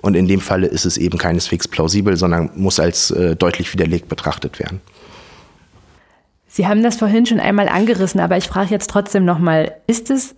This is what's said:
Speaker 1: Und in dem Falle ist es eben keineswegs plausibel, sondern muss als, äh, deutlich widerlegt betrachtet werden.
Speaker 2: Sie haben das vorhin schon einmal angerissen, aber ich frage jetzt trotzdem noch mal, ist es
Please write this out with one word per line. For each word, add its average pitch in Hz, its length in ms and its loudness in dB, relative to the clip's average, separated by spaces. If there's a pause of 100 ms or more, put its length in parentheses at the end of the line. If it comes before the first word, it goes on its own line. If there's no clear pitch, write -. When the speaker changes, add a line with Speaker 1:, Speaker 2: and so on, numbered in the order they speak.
Speaker 1:
Und 98 160 2
in 92 100 4
dem 98 140 2
Falle 95 260 0
ist - 180 -2
es 87 120 -2
eben 87 200 -2
keineswegs 85 520 -2
plausibel, 95 480 0
sondern 85 400 0
muss 92 240 0
als, - 320 0
äh, 87 240 0
deutlich 87 360 -2
widerlegt 85 360 -2
betrachtet - 500 -6
werden. - 220 -8 (1700)
Speaker 2:
Sie 185 200 -2
haben 208 160 2
das 233 140 2
vorhin 220 300 4
schon 226 140 2
einmal 202 280 2
angerissen, 190 520 0
aber 170 160 2
ich 185 120 -2
frage 190 220 -2
jetzt 202 200 -4
trotzdem 202 340 0
noch 175 140 2
mal, 160 340 0 (140)
ist 233 240 -2
es 269 260 -2